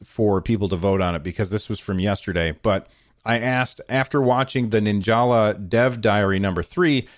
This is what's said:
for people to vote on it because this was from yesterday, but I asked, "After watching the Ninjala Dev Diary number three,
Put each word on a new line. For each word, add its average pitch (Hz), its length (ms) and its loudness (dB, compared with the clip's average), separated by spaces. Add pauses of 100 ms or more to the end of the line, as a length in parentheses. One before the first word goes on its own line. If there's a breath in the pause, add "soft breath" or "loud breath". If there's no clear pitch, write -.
for 104 380 0
people 101 280 0
to 95 60 -2
vote 98 240 2
on 87 160 0
it 76 80 -6
because 90 260 -6
this 104 200 -6
was 104 100 -6
from 95 200 -4
yesterday, 87 640 -2
but 98 260 0 (360 soft breath)
I 117 160 -2
asked, 127 480 -2
"After 135 340 0
watching 123 480 0
the 107 120 2
Ninjala 107 880 2
Dev 120 320 2
Diary 101 380 2
number 95 240 0
three, 151 440 0 (100)